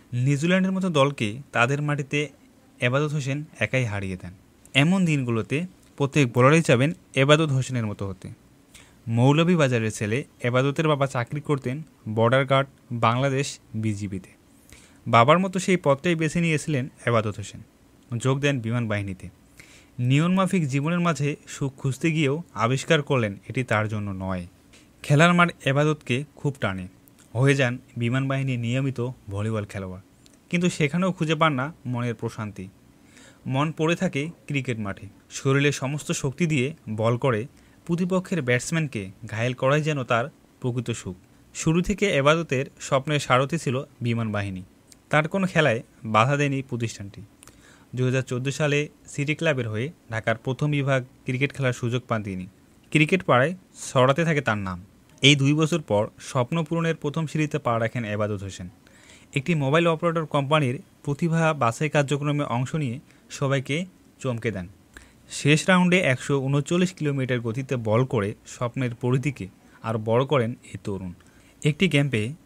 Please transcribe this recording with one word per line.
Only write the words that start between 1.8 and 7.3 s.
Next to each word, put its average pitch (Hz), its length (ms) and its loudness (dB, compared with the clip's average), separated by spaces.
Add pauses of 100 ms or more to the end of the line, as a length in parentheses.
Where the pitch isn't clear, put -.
মাটিতে 147 460 -2 (520)
এবাদত 139 320 2
হোসেন 147 320 -4 (140)
একাই 127 260 0
হারিয়ে 98 320 -4
দেন। 92 160 -14 (420)
এমন 175 300 2
দিনগুলোতে 135 640 -2 (300)
প্রত্যেক 135 360 2
বোলারই 135 300 6
চাবেন 139 300 4 (220)
এবাদত 147 360 4